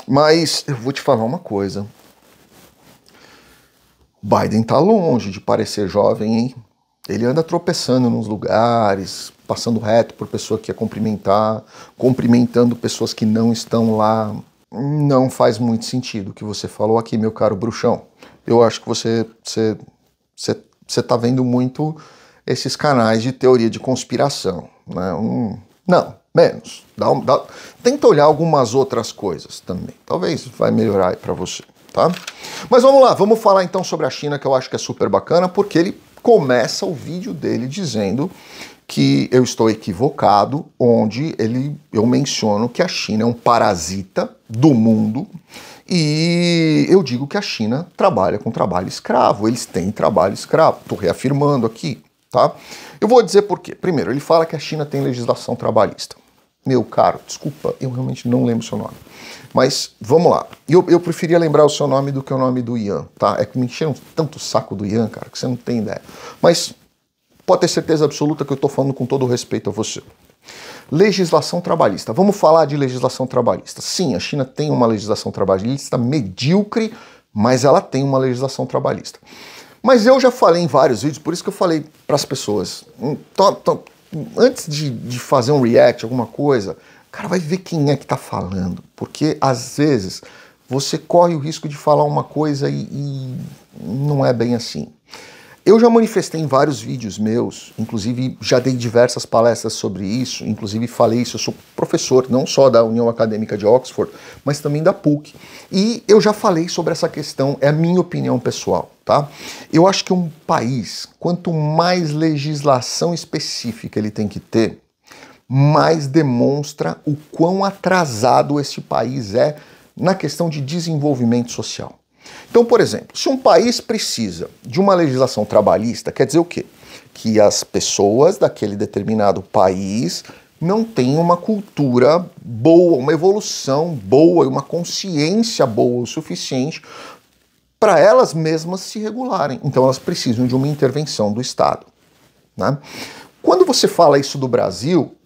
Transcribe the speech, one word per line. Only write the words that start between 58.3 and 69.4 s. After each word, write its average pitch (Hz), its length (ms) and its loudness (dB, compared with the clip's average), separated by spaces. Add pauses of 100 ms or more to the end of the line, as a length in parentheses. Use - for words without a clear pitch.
lembro 113 200 -2
o - 40 -14
seu - 80 -8
nome. - 200 -10 (580)
Mas - 460 0
vamos 147 320 4
lá. 80 140 -2 (220)
Eu, 180 200 6
eu 175 100 6
preferia 170 400 0
lembrar 151 260 4
o 143 60 6
seu 147 160 -4
nome 139 240 0
do 135 140 -6
que 143 100 -6
o 135 40 -2
nome 127 220 0
do 120 160 -6
Ian, 101 300 -4 (100)
tá? 101 220 2
É 104 80 0
que - 100 -10
me 127 100 -2
encheram 143 280 -4 (220)
tanto 160 180 -4
o - 60 -18
saco - 340 -4
do 101 100 -6
Ian, 110 220 0
cara, - 240 -12
que - 80 -14
você - 80 -6
não 127 80 -4
tem 123 240 -6
ideia. 147 240 -6 (400)
Mas - 320 2 (720)
pode - 160 2
ter 175 60 0
certeza 156 360 0
absoluta 151 400 -2
que 139 80 -6
eu 139 40 -4
tô 143 120 -2
falando 135 260 -2
com 131 100 -6
todo 131 200 -2
o 123 40 -2
respeito 120 420 -4